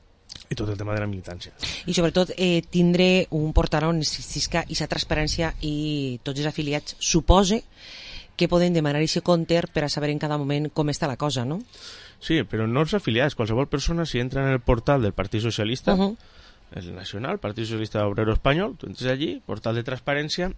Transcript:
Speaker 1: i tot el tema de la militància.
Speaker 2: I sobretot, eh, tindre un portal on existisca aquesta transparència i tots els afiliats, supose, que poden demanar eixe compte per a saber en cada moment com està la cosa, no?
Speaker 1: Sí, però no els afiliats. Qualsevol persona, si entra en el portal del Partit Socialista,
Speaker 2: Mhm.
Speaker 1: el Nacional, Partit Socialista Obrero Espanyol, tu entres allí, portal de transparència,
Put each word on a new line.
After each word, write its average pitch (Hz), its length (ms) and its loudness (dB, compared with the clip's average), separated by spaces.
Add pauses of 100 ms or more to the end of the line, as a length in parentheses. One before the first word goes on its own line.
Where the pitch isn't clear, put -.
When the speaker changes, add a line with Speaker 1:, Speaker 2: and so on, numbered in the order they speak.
(480)
Speaker 1:
i - 60 -6
tot 107 160 -4
el 104 80 -4
tema 104 160 -4
de 107 80 -2
la 104 80 -4
militància. 90 400 -10 (400)
Speaker 2:
I 180 40 0
sobretot, 175 440 2
eh, 175 320 2
tindre 180 640 4
un 156 180 0
portal 160 360 4
on 165 100 2
existisca - 640 -2
aquesta 156 240 -4
transparència 156 640 0 (140)
i 147 560 -4
tots 139 160 -6
els 147 80 0
afiliats, 147 560 -4
supose, 185 640 4 (760)
que 175 100 2
poden 175 240 4
demanar 151 300 2
eixe 160 240 -2
compte 170 320 4 (160)
per 156 100 0
a 147 60 0
saber 147 240 -2
en 147 80 -4
cada 151 160 0
moment 143 340 0
com 156 160 0
està 147 220 -2
la 120 80 -4
cosa, 131 260 -2
no? 147 140 -4 (640)
Speaker 1:
Sí, 156 260 2
però 110 240 -2
no 131 160 2
els 175 80 -2
afiliats. 135 400 2
Qualsevol 117 340 0
persona, 165 380 -2
si 123 160 -2
entra 135 240 -2
en 135 80 2
el 127 60 0
portal 131 420 2
del 101 160 2
Partit 104 240 -2
Socialista, 117 540 0
Speaker 2:
Mhm. 196 200 2 (600)
Speaker 1:
el 90 180 -10
Nacional, 107 460 -6
Partit 110 240 -6
Socialista 110 420 -2
Obrero 107 260 2
Espanyol, 160 460 2
tu - 80 -12
entres 123 240 -4
allí, 151 340 -4
portal 110 300 -4
de 117 80 -2
transparència, 147 760 -4